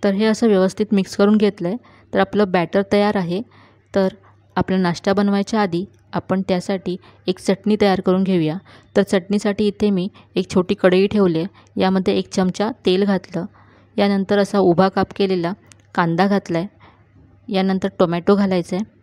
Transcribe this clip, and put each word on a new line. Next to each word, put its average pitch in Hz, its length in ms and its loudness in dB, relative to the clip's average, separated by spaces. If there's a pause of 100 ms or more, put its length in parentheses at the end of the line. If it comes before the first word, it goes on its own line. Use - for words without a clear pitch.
तर 202 120 0
हे 208 100 0
असं 220 220 2
व्यवस्थित 190 460 2
मिक्स 190 240 -2
करून 202 200 4
घेतलं 202 320 0
आहे. 202 80 -6 (360)
तर 202 60 0
आपलं 196 320 0
बॅटर 180 320 0 (100)
तयार 208 240 2
आहे. 175 240 -4 (540)
तर 190 200 0 (420)
आपला 185 200 -2
नाश्ता 180 360 -2
बनवायच्या 202 480 0
आधी 180 240 -2 (280)
आपण 190 360 -2
त्यासाठी 180 480 -4 (300)
एक 185 120 -4
चटणी 208 420 0
तयार 190 200 2
करून 185 220 0
घेऊया. 175 340 0 (400)
तर 202 60 4
चटणीसाठी 202 640 -2
इथे 202 240 -2
मी 185 180 -2 (260)
एक 185 160 -4
छोटी 185 240 0
कढई 190 320 2
ठेवली 190 320 0
आहे, - 420 -8
यामध्ये 190 380 0
एक 185 100 -6
चमचा 190 420 -2 (160)
तेल 185 180 2
घातलं, 190 400 -4 (520)
यानंतर 202 420 0
असा 202 220 0
उभा 185 280 4
काप 190 280 -2
केलेला 185 360 -2 (420)
कांदा 175 320 2
घातला 196 320 0
आहे, 170 80 -4 (800)
यानंतर 190 400 -2 (100)
टोमॅटो 170 380 2
घालायचा 190 400 -2
आहे 208 80 -4 (180)